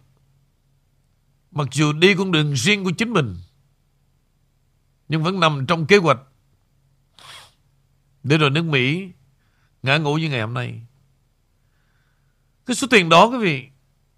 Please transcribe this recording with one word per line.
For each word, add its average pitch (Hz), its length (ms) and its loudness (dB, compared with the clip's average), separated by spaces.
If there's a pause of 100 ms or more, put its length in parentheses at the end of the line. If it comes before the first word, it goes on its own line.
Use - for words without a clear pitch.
(1500)
Mặc 143 220 -6
dù 151 200 0
đi 180 220 4
con 190 180 -4
đường 151 220 0
riêng 190 300 0
của 185 60 -2
chính 226 220 -4
mình, 123 240 -2 (1700)
nhưng 156 140 -2
vẫn 185 180 -2
nằm 147 260 0
trong 165 200 -2
kế 196 100 6
hoạch 160 220 2 (2000)
để 151 160 0
rồi 147 120 2
nước 156 120 -2
Mỹ 156 480 -2 (720)
ngã 139 160 2
ngũ 151 200 -2
như 160 120 -4
ngày 127 100 -4
hôm 113 140 -6
nay. 117 280 -10 (1800)
Cái 247 80 -4
số 277 160 -4
tiền 185 180 4
đó, 170 180 8
quý 247 120 -2
vị, 143 300 -4 (500)